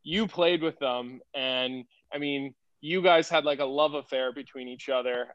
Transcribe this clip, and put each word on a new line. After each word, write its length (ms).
you 220
played 360
with 180
them, 400
and, 520
I 60
mean, 380
you 220
guys 260
had, 160
like, 160
a 40
love 300
affair 380
between 340
each 220
other. 460